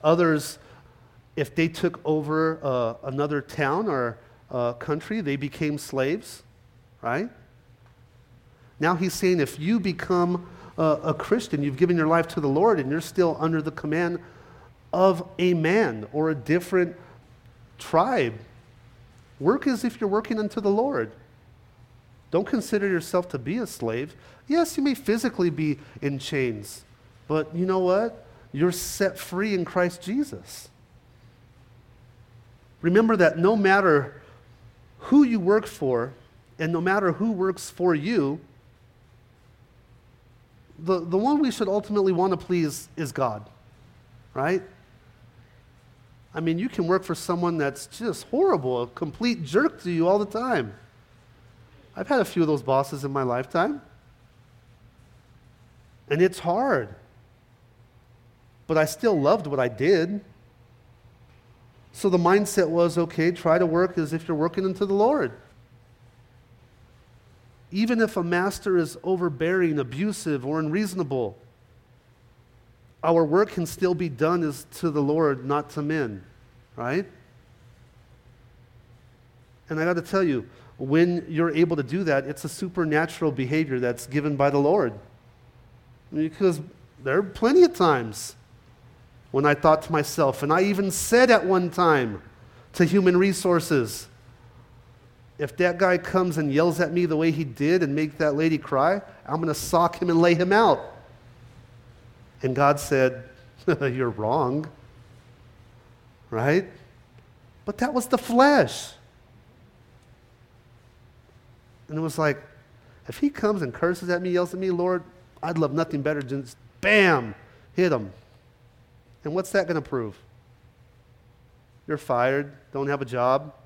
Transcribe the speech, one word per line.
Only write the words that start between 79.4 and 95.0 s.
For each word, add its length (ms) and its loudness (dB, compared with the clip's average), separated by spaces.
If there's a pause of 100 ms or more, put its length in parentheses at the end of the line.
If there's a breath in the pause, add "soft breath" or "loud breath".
And 100 -4
I 60 0
gotta 180 0
tell 220 0
you, 240 0 (300 loud breath)
when 500 2
you're 260 0
able 220 2
to 60 -2
do 220 -4
that, 200 2
it's 200 -10
a 40 -6
supernatural 840 -2
behavior 480 -2
that's 280 -2
given 300 -2
by 140 4
the 80 2
Lord. 360 2 (1200)
Because 480 0 (420)
there 160 0
are 40 2
plenty 400 4
of 120 6
times 600 0 (960)
when 140 0
I 100 6
thought 280 4
to 100 -6
myself, 500 0
and 100 0
I 100 4
even 280 0
said 400 2
at 140 6
one 260 2
time 520 2 (520 soft breath)
to 100 4
Human 320 4
Resources, 920 0 (1300)